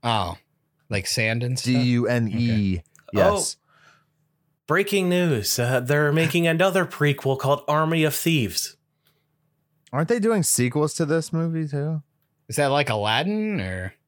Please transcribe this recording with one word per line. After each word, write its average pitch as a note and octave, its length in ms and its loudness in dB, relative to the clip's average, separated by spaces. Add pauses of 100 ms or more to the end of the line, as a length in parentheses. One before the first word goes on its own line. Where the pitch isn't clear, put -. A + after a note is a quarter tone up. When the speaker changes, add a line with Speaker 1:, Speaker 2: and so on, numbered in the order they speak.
Speaker 1:
Oh, G2+ 340 -2 (520)
like G2+ 180 -4
sand A#2 360 -2
and B2+ 160 -4
stuff? B2+ 140 -2
Speaker 2:
D B2 100 2
U A#2+ 260 2
N A#2 200 0
E. G#2+ 500 0
Speaker 1:
Okay. E2 40 -10 (300)
Speaker 2:
Yes. F#3+ 460 2
Speaker 3:
Oh, - 40 -20 (1040)
breaking F#3+ 420 0
news. E3+ 500 0
Uh, B2 220 2
they're D3 320 2
making D#3+ 340 2
another F3 380 2
prequel C#3 540 0
called C#3+ 300 0
Army D#3+ 360 2
of D3 100 0
Thieves. B2+ 600 -2 (1160)
Speaker 2:
Aren't D3+ 160 -2
they A#3+ 100 2
doing G#3+ 240 2
sequels C#3 520 0
to D#3+ 120 0
this D#3 260 0
movie D#3+ 360 -2
too? D3 340 -4 (460)
Speaker 1:
Is - 80 -8
that D3 120 2
like C#3 220 2
Aladdin D#3+ 680 -2
or? F#2 340 -6 (140)